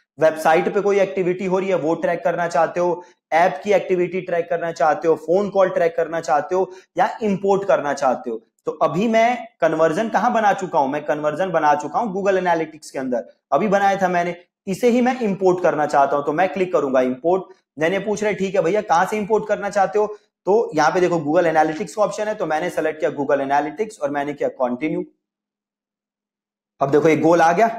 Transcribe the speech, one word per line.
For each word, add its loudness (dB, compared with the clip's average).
वेबसाइट 2
पे 0
कोई 2
एक्टिविटी -2
हो 0
रही -4
है 2
वो 0
ट्रैक -2
करना -2
चाहते 0
हो, 0
ऐप 2
की 2
एक्टिविटी 0
ट्रैक -4
करना -4
चाहते 0
हो, 4
फोन 0
कॉल 2
ट्रैक 0
करना -2
चाहते 0
हो 0
या 2
इंपोर्ट 0
करना 2
चाहते -2
हो। -8
तो -4
अभी 0
मैं 2
कन्वर्जन 2
कहां 0
बना 2
चुका -2
हूं, 2
मैं -4
कन्वर्जन -2
बना 4
चुका -4
हूं -4
Google 0
एनालिटिक्स -4
के -8
अंदर, -4
अभी 2
बनाया 0
था 4
मैंने, -2
इसे 0
ही 4
मैं 0
इंपोर्ट 0
करना 2
चाहता 2
हूं। 0
तो -2
मैं 2
क्लिक -4
करूंगा 2
इंपोर्ट। -2
मैंने 0
पूछ -4
रहे 0
ठीक -4
है 2
भैया 0
कहां 2
से -4
इंपोर्ट -2
करना -4
चाहते 0
हो, 2
तो 2
यहाँ 4
पे 0
देखो 2
Google 2
एनालिटिक्स 0
का -2
ऑप्शन -4
है, -2
तो -6
मैंने -2
सेलेक्ट -4
किया 0
Google -2
एनालिटिक्स -2
और -2
मैंने -4
किया -4
कंटिन्यू। -4
अब 0
देखो 4
एक 4
गोल 4
आ 6
गया 4